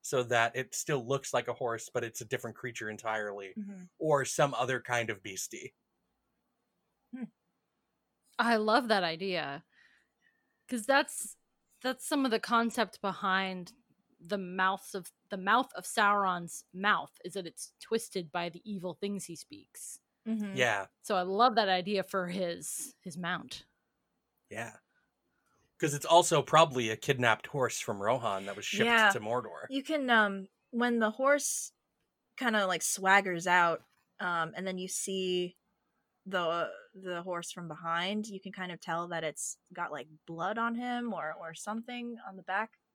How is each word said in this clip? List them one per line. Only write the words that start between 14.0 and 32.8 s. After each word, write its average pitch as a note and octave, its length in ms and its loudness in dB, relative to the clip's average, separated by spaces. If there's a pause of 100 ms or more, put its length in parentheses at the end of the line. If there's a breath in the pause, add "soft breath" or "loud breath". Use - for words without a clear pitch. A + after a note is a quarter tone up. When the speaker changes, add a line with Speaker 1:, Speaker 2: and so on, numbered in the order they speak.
Speaker 3:
the G3+ 120 -4
mouths F#3+ 580 -2
of, F#3 160 -8 (180)
the G3+ 80 -8
mouth G#3 380 2
of F3+ 100 -10
Sauron's G3 760 2 (100)
mouth, F3+ 380 0 (140)
is F3+ 80 -10
that F#3 140 -6
it's - 340 -14
twisted G3 500 -4
by F3 180 -2
the E3+ 140 -14
evil F#3 300 -6
things G3+ 320 -6
he E3 100 -12
speaks. - 640 -18 (280)
Speaker 2:
Mm-hmm. G#3 280 -2
Speaker 1:
Yeah. G#2 300 2 (180)
Speaker 3:
So G#3 120 -2
I F3+ 80 2
love G#3 320 4
that G#3+ 140 4
idea F#3+ 340 0
for F#3 240 -4
his, F3 720 -6
his E3 160 -12
mount. F3 480 -8 (840)
Speaker 1:
Yeah. A2 220 -10 (1120)
'Cause D3 100 2
it's C#3+ 120 -4
also E3 360 8
probably C3 500 6
a A2 40 0
kidnapped B2 520 2
horse B2+ 340 -2
from G2+ 200 -6
Rohan G#2 440 0
that G2 100 -8
was G#2 80 -10
shipped G#3 220 2
Speaker 2:
Yeah. A3+ 240 6
Speaker 1:
to G3 100 2
Mordor. A3 500 -4
Speaker 2:
You C4+ 140 -4
can, C#4+ 260 -2
um, G3+ 380 4 (220)
when A#3+ 300 2
the A3 120 4
horse C#4 640 0 (640)
kinda, A3 300 2
like, F3 140 0